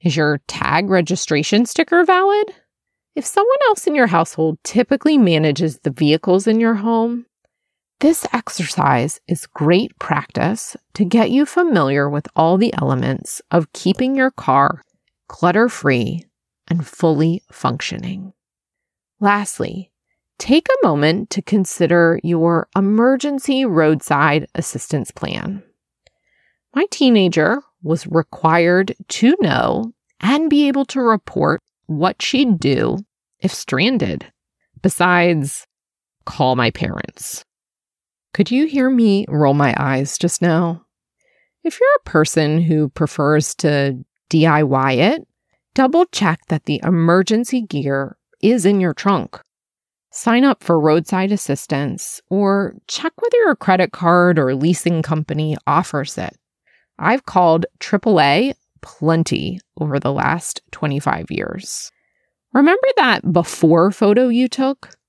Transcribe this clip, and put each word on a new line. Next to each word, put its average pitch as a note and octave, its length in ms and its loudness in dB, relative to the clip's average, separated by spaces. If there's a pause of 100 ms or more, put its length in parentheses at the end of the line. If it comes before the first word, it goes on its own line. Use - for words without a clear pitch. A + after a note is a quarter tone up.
Is D#3+ 160 -2
your D3+ 300 0
tag D#3+ 440 -2
registration F3+ 760 0
sticker E4+ 380 0
valid? G4 500 0 (640)
If C#4+ 100 -8
someone A#4+ 400 0
else A4 220 0
in D4 80 0
your B3+ 100 4
household E3 560 0
typically C#4 560 2
manages D#3 600 2
the D3 100 -4
vehicles D#3+ 560 2
in A3+ 140 2
your A3+ 140 2
home, A#3 520 -2 (760)
this D#4 320 2
exercise D3 960 -2
is - 180 -4
great F3 520 0
practice - 760 -4 (180)
to G#3 100 0
get A3 260 2
you C#4 160 2
familiar D3 640 0
with D3 240 -4
all E3 240 2
the A3+ 160 0
elements C3 680 -4 (100)
of E3 220 0
keeping B3+ 440 -2
your C4 140 0
car - 520 0 (460)
clutter-free E3+ 960 0 (440)
and E3+ 180 -2
fully D#3+ 640 0
functioning. F#3+ 800 -8 (880)
Lastly, G3+ 720 -4 (460)
take D4+ 300 2
a C5 180 0
moment D#3+ 440 0
to - 100 -6
consider E3+ 840 2
your E3+ 520 0
emergency C4 880 0
roadside D#3 920 0
assistance - 560 -6
plan. - 500 -8 (1120)
My E4 160 0
teenager A3 720 2 (180)
was E3 280 -4
required E3+ 840 0 (140)
to C4+ 320 2
know F#3 520 -2 (280)
and D4 300 2
be D4 160 4
able C#4 200 0
to - 140 -6
report G#3+ 600 0 (260)
what D#3+ 340 -2
she'd B3 380 0
do C3+ 400 0 (400)
if - 160 -4
stranded, C3+ 800 -4 (500)
besides F3 840 0 (600)
call B2+ 300 -2
my B2 140 0
parents. - 760 -10 (880)
Could - 180 0
you C4+ 160 0
hear C4+ 240 0
me A3 380 2
roll D3 260 2
my C#3+ 240 2
eyes C3+ 400 -4
just - 240 -4
now? E3+ 440 -2 (760)
If - 160 -6
you're B4+ 100 4 (120)
a - 100 -20
person D#3 500 0
who D#3 280 0
prefers D3+ 680 0
to C#3 480 -2 (240)
D D#3+ 160 2
I D#3 200 4
Y C3+ 280 0
it, F#3+ 360 0 (460)
double D4 320 2
check E3+ 420 -2
that D#3 160 -4
the D3+ 180 -4
emergency F#3 800 0
gear C#3 540 -4 (260)
is A3 240 2
in G3+ 140 4
your F3+ 120 0
trunk. - 480 -4 (720)
Sign A#3+ 340 0
up C#4 200 0
for E3 160 2
roadside E3+ 500 0
assistance D3 960 -6
or G3 460 0 (140)
check - 320 -6
whether A#4 160 0
your G#4 180 4
credit F#3 380 0
card F3 460 4
or C3 180 0
leasing E3 460 0
company D#3 540 -4 (100)
offers C#3+ 520 -2
it. - 180 -10 (640)
I've A#3+ 280 -2
called E3+ 400 2 (120)
triple G3 420 0
A D#3+ 340 2 (280)
plenty D#3+ 800 -2 (200)
over C#3+ 200 -4
the C#3+ 120 -2
last D3 480 -4 (120)
twenty-five - 580 -4
years. - 600 -10 (600)
Remember F4 440 2
that A#3+ 360 0
before E3+ 600 2
photo G#3 340 2
you B3 220 0
took? C4+ 420 -4 (180)